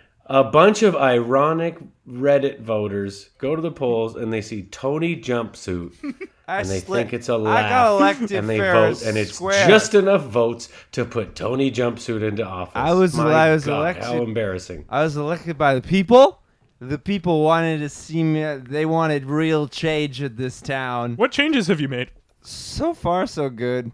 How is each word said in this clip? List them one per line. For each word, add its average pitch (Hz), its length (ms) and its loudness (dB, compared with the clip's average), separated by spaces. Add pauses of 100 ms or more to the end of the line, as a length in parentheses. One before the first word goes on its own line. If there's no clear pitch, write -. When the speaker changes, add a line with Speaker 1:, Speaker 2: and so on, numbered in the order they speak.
(260)
Speaker 1:
a 135 180 4
bunch 180 400 6
of 180 120 4
ironic 139 840 2 (320)
Reddit 135 520 0
voters 101 760 -4
go 139 180 -4
to 160 60 -4
the 165 100 -4
polls 117 440 -2
and 110 180 -6
they 107 80 -2
see 104 220 -10
Tony 160 520 -4
Jumpsuit 98 840 -6
Speaker 2:
<laughs> - 460 -14
I 190 140 -4
Speaker 1:
and 196 80 -6
they 190 100 -4
Speaker 2:
slipped. 180 320 -4
Speaker 1:
think - 20 -6
it's 120 160 -6
a 120 60 0
Speaker 2:
I - 20 0
got 110 60 -4
Speaker 1:
laugh, 208 580 2
Speaker 2:
elected 208 300 0
Speaker 1:
and 196 180 -2
they 220 80 0
Speaker 2:
fair 196 160 2
Speaker 1:
vote, 113 300 4
and 110 140 -2
it's 104 180 -2
Speaker 2:
square. 196 320 2
Speaker 1:
just 214 260 6
enough 190 300 4
votes 117 460 -2 (240)
to 120 120 -4
put - 300 -6
Tony 131 360 -2
Jumpsuit 113 520 -4
into 107 220 -2
office. 92 300 -10
Speaker 2:
I 147 180 0
was, 185 220 4
Speaker 1:
My 160 340 4
Speaker 2:
I 156 40 4
was 147 120 0
Speaker 1:
God, 147 140 -2
Speaker 2:
elected. 160 260 -4
Speaker 1:
how 120 180 -2
embarrassing. 98 640 -6
Speaker 2:
I 147 140 0
was 151 140 -2
elected 160 400 -6
by 139 180 2
the 127 60 -2
people. 226 580 6 (400)
The 135 180 -8
people 170 460 0
wanted 160 360 2
to 147 100 -6
see 160 340 -6
me. 156 340 -2
They 135 280 -6
wanted 160 400 0
real 151 420 0
change 151 540 -4
in 127 140 -8
this 127 260 -8
town. 123 540 -6
Speaker 3:
What 233 160 0
changes 277 360 0
have 170 120 0
you 139 80 -4
made? 127 240 -8 (300)
Speaker 2:
So - 540 -6
far, 180 320 -2
so 139 220 -4
good. 123 440 -4